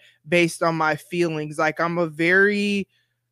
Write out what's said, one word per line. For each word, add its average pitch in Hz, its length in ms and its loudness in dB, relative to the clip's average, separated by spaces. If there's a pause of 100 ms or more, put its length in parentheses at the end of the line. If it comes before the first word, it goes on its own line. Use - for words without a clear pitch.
(280)
based 175 340 0
on 165 120 0
my 156 220 0
feelings. 156 640 -4
Like, 156 220 0
I'm 170 160 -2
a 175 100 0
very 196 840 2 (440)